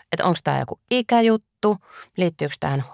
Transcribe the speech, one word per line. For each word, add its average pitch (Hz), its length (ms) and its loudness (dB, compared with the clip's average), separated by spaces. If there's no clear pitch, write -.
Että - 140 -2
onks 170 180 0
tää 139 160 0
joku 123 200 -8
ikäjuttu, 226 840 2
liittyykö 165 420 -2
tähän 139 240 -2